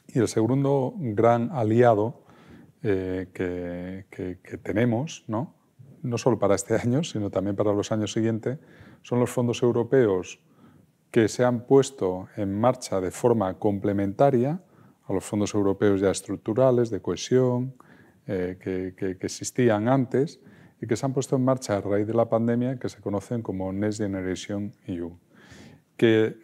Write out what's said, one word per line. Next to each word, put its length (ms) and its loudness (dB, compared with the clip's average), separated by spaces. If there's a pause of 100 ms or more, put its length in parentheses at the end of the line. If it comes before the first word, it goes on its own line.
Y 120 -2
el 80 4
segundo 680 0
gran 560 2
aliado, 680 4 (600)
eh, 500 -2
que, 760 -6
que, 340 -8
que 140 -14
tenemos, 720 -2
¿no? 280 -6 (500)
No 100 -2
solo 220 2
para 160 2
este 200 -2
año, 280 0
sino 260 -6
también 260 -2
para 180 0
los 180 -2
años 200 -2
siguientes, 460 -2 (440)
son 180 -2
los 100 0
fondos 320 -2
europeos 800 2 (720)
que 160 4
se 160 -2
han 180 0
puesto 720 2
en 240 -4
marcha 400 0
de 120 -4
forma 480 2
complementaria 1040 2 (460)
a 60 -6
los 100 -2
fondos 300 -2
europeos 480 2
ya 100 4
estructurales, 800 0
de 120 -6
cohesión, 720 0 (540)
eh, 320 -4
que, 360 -6
que, 220 -6
que 80 -8
existían 640 0
antes 520 0 (420)
y 60 -8
que 80 -2
se 100 -4
han 80 -4
puesto 240 -2
en 80 2
marcha 320 0
a 40 -4
raíz 260 0
de 60 -4
la 140 2
pandemia, 500 0
que 120 -8
se 100 -16
conocen 420 -4
como 300 -6
Next 280 -2
Generation 720 -4 (120)
E 160 -6
U, 160 -10 (760)
que 480 4